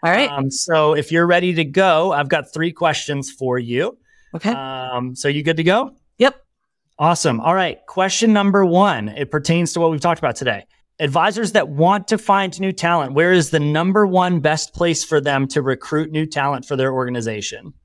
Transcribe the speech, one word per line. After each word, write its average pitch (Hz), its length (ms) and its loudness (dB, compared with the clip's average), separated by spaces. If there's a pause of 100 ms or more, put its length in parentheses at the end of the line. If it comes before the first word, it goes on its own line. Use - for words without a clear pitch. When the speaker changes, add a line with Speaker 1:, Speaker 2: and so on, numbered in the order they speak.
Speaker 1:
All 170 80 2
right. 247 180 0
Speaker 2:
Um, 135 200 -4
so 156 440 0
if 147 160 -4
you're 165 160 2
ready 175 280 2
to 160 100 0
go, 175 480 2
I've 143 160 -2
got 151 240 -2
three 160 200 -4
questions 147 600 -4
for 127 260 -4
you. 123 400 -4 (380)
Speaker 1:
Okay. 196 140 -2
Speaker 2:
Um, 131 680 -6
so - 100 -4
you 143 160 0
good 160 140 0
to 160 80 -2
go? 226 320 2 (220)
Speaker 1:
Yep. 277 180 4 (640)
Speaker 2:
Awesome. 151 420 2
All 165 160 2
right. 180 300 -2
Question 190 460 2
number 202 320 4
one. 170 440 2
It 139 240 -6
pertains 165 400 0
to 170 80 -2
what 165 100 4
we've 156 100 -2
talked 165 200 0
about 156 160 -2
today. 110 280 -4 (360)
Advisors 175 520 0
that 185 180 2
want 175 380 2
to 220 100 0
find 196 420 0
new 190 100 -2
talent, 170 440 -2
where 170 180 4
is 175 180 4
the 160 80 0
number 170 480 2
one 180 320 2
best 156 360 -2
place 170 280 0
for 156 180 0
them 135 280 0
to 147 120 -2
recruit 151 520 -4
new 156 140 -2
talent 143 400 -4
for 143 100 -6
their 131 160 0
organization? 120 840 -6 (100)